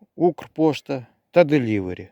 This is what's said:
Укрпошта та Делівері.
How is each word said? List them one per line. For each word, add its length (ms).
Укрпошта 880
та 140
Делівері. 680